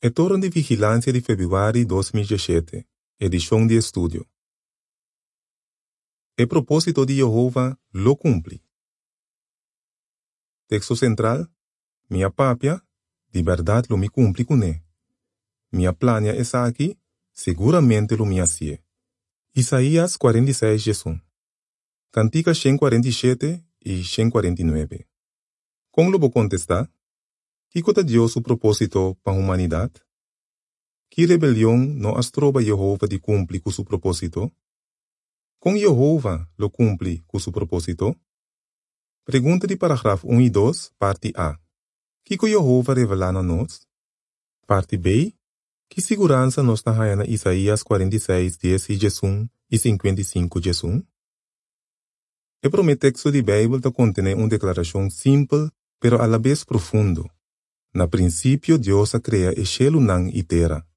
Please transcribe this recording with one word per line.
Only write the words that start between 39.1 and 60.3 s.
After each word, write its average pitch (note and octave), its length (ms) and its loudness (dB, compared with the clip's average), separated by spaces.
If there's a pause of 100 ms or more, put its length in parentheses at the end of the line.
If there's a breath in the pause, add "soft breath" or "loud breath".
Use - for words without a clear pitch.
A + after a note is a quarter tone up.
Pergunta D#3 420 0
de F#3+ 80 -2
parágrafo A#2+ 560 -2
um A#2 80 4
e B2 100 4
dois, G2+ 480 -2
parte G2+ 380 -4
A. D#2+ 240 -6 (640)
Que G3 140 -6
co A3 100 0
Jeová C3+ 460 2
revela G2 400 0
na F#2+ 100 -2
nós? F2+ 420 -4 (800)
Parte G2 300 -2
B. G2+ 380 0 (560)
Que - 120 -8
segurança C#3+ 600 2
nós A2+ 180 2
tá A2+ 120 -2 (220)
na G2+ 100 -2
Isaías G#2 580 0
quarenta F#2+ 320 0
e G#2+ 40 0
seis, F2+ 380 -2
dez F#2 320 -2
e G#2 60 -2
Jesum G2+ 540 -2 (200)
e A2+ 80 0
cinquenta G2+ 440 0
e - 20 -4
cinco F2 380 -4
Jesum? F2+ 420 -4 (1600)
O C#3 60 2
primeiro E3 320 2
texto C#3 300 2
de C#3+ 100 2
Bíblia A2 400 2
tá B2+ 100 -2
contém G2 420 0
uma G#2+ 140 0
declaração G2 640 -2
simples, C#3+ 600 0 (300)
pero A#2+ 220 2
a A#2+ 40 2
la A2+ 120 2
vez C3 260 0
profundo. G2 640 -2 (640)
Na F2+ 160 0
princípio, B2+ 680 2
Deus G2+ 380 2
a A#2+ 60 0
crea F#2 360 0
o G2+ 80 -2
céu C#3+ 360 2
nan F#2 260 2
e F#2 160 -4